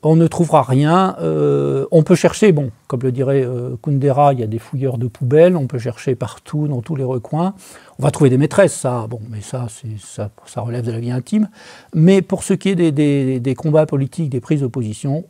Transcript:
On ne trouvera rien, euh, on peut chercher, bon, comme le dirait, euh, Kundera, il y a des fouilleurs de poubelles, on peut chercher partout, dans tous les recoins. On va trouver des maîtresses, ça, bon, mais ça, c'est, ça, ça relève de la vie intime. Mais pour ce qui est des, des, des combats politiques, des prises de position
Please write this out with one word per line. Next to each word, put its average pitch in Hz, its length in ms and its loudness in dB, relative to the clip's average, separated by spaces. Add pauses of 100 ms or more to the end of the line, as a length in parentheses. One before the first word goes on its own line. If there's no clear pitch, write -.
On 156 100 4
ne 165 140 4
trouvera 160 340 2
rien, 156 580 2
euh, 143 680 0
on 160 140 6
peut 185 100 6
chercher, 185 380 2
bon, 143 180 0 (160)
comme 127 160 -6
le 131 80 0
dirait, 135 320 0
euh, 123 400 -6
Kundera, 143 500 2
il 131 60 -2
y 117 60 -4
a - 20 -4
des 113 140 -6
fouilleurs 131 360 -6
de 120 120 -4
poubelles, 151 480 4
on 139 100 -2
peut 120 140 -6
chercher 120 340 -4
partout, 151 540 -6
dans 127 140 -4
tous 160 120 -8
les 135 80 -4
recoins. 151 520 -4 (440)
On 131 60 -6
va 143 80 2
trouver 143 180 4
des 127 80 2
maîtresses, 147 360 4
ça, 123 360 -4
bon, 120 180 -10
mais 107 120 -10
ça, 123 280 -8
c'est, 110 300 -12
ça, 107 320 -10 (160)
ça - 140 -10
relève 117 260 -6
de 120 60 -4
la 113 80 -6
vie 120 100 -6
intime. 196 380 -2 (460)
Mais 185 280 6
pour - 220 -6
ce 196 100 0
qui 185 140 -2
est 196 80 0
des, 170 160 2
des, 139 480 0
des 127 160 -2
combats 156 300 2
politiques, 143 440 -4
des 123 100 -4
prises 151 200 -2
de 135 80 -2
position 135 600 -6